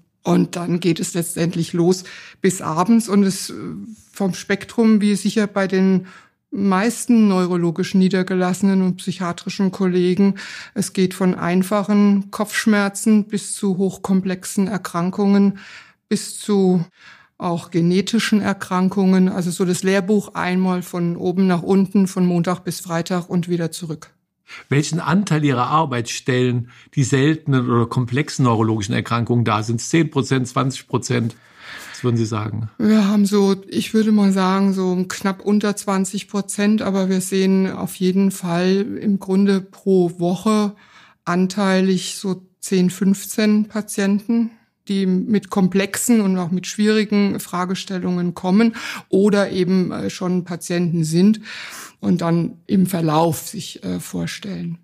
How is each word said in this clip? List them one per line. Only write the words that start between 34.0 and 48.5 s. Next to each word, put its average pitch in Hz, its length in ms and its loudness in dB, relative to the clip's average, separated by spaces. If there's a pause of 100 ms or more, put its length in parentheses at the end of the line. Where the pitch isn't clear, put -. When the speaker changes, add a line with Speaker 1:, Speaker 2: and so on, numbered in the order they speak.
Speaker 1:
mal 202 200 4
sagen, 190 420 2
so 185 340 0
knapp 190 320 -4
unter 208 360 0
zwanzig 190 520 -4
Prozent, 202 540 0
aber 190 260 0
wir 185 140 0
sehen 190 480 0
auf 185 260 -8
jeden 190 340 2
Fall 185 720 -2
im 196 180 0
Grunde 190 440 2
pro 180 580 0
Woche 202 540 0 (500)
anteilig 185 920 0
so 185 300 -6 (140)
zehn, 180 300 2
fünfzehn 208 760 0
Patienten, 208 840 -2 (380)
die 196 180 0
mit 185 420 0
komplexen 196 720 2
und 190 160 2
auch 175 140 -2
mit 180 160 -4
schwierigen 208 720 0
Fragestellungen 180 960 -4
kommen 214 420 2 (320)